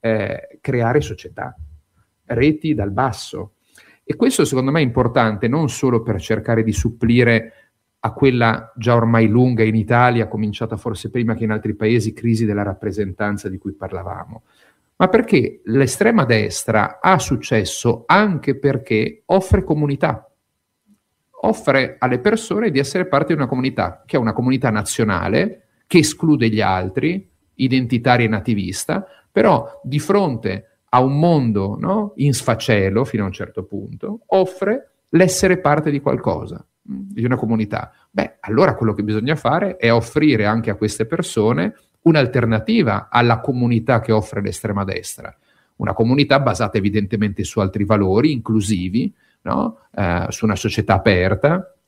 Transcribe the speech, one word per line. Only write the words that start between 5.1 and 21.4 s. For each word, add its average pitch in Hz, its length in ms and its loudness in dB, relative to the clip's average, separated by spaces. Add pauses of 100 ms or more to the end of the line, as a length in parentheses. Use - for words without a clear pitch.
non 143 220 0
solo 120 320 0
per 104 180 -2
cercare 113 420 0
di 107 120 0
supplire 117 800 2 (480)
a 117 100 -2
quella 120 640 2
già 120 200 2
ormai 113 320 4
lunga 120 360 4
in 110 120 2
Italia, 117 520 2
cominciata 110 480 -6
forse 107 340 -8
prima 113 240 -2
che 113 120 -4
in 107 60 -2
altri 110 220 -4
paesi, 110 380 0
crisi 113 320 0
della 104 200 0
rappresentanza 101 840 -4
di 95 100 -8
cui 98 140 -8
parlavamo, 92 720 -12 (540)
ma 185 100 2
perché 214 560 2
l'estrema 139 640 2
destra 107 720 0
ha 180 180 4
successo - 920 -2
anche 175 500 2
perché 120 680 -2
offre 185 360 2
comunità. 151 640 -2 (1160)